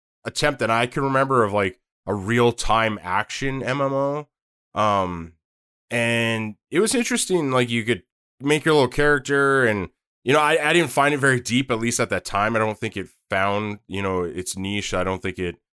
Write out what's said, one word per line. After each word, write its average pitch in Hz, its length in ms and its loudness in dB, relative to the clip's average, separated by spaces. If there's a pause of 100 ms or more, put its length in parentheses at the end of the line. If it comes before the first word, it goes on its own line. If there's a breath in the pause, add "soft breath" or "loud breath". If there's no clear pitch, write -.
(240)
attempt 143 360 -2
that 113 100 2
I 117 160 2
can 139 160 -6
remember 135 400 2
of, 101 100 2
like, 101 280 0 (260)
a 98 80 -2
real-time 113 880 2
action 107 600 -4
M 131 180 -4
M 139 120 -2
O. 139 360 -4 (460)
Um, 92 600 0 (560)
and 117 640 -2 (160)
it 147 100 -2
was 220 140 0
interesting. 185 560 -2
Like, 127 180 2
you 117 140 -2
could 107 220 -2 (360)
make 147 240 0
your 160 100 4
little 135 140 6
character 139 760 2
and, 101 220 0 (360)
you 120 80 2
know, 151 80 4
I, 151 280 2
I 156 40 4
didn't 165 180 2
find 143 220 2
it 147 60 0
very 131 220 2
deep, 123 300 0
at 113 100 -2
least 117 180 0
at 113 120 -2
that 92 140 -2
time. 107 300 0
I 110 60 0
don't 107 180 -2
think 107 180 -8
it 92 120 -6 (200)
found, 101 600 -2
you 95 140 -6
know, 95 200 -2
its 87 340 -8
niche. 98 380 -4
I 92 80 0
don't 95 180 -2
think 95 180 -6
it 87 180 -6 (220)